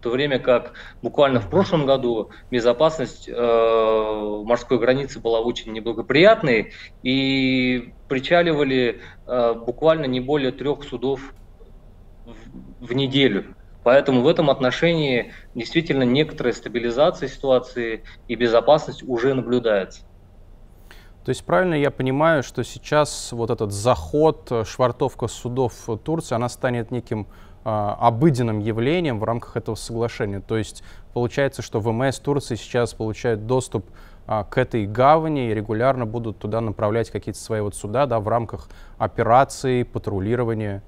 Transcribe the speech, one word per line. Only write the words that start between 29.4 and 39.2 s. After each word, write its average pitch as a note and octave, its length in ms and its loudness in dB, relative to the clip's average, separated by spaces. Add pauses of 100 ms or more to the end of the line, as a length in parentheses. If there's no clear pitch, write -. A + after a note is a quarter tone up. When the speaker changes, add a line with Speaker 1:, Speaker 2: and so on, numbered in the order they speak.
Speaker 2:
этого A2 160 -6
соглашения? A2+ 680 -6
То A2 160 -4
есть - 260 -6 (300)
получается, B2 480 -2
что - 180 -4
В G#2+ 100 -2
М A2+ 120 0
С A2 180 0
Турции C#3+ 360 -2
сейчас A#2 400 -2
получают A2 520 -4
доступ, B2 380 -2 (420)
а, G#2+ 180 -2
к - 120 -6
этой A#2+ 300 0
гавани C#3 640 4
и G#2+ 40 0
регулярно A2+ 520 0
будут A2+ 320 -6
туда A2 240 -4
направлять A2 480 -2
какие-то G#2 280 -8
свои G#2+ 220 -4
вот G#2 140 -4
суда, A#2+ 320 -2
да, A#2 120 0
в G#2 100 -2
рамках A2+ 420 -4 (260)
операций, B2 880 2